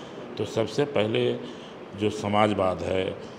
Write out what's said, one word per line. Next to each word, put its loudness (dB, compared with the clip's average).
तो 0
सबसे 0
पहले 2
जो 2
समाजवाद 4
है, 0